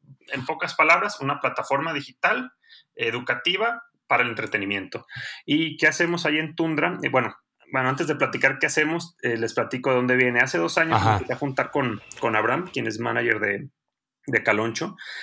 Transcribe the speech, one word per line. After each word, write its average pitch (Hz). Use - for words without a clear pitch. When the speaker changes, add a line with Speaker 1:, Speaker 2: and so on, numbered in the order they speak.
Speaker 1:
en -
pocas 160
palabras, 180
una 139
plataforma 139
digital 175
educativa 127
para 120
el 120
entretenimiento. 101
¿Y 156
qué 156
hacemos 170
ahí 151
en 156
Tundra? 160
Eh, 139
bueno, 123
bueno, 127
antes 143
de 147
platicar 135
qué -
hacemos, 160
eh, 117
les 113
platico 127
de 127
dónde 127
viene. 123
Hace 131
dos 165
años 160
Speaker 2:
Ajá. 110
Speaker 1:
me 110
empecé 101
a 123
juntar 135
con, 120
con 113
Abraham, 123
quien 120
es 110
manager 117
de, 104
de 120
Caloncho, 110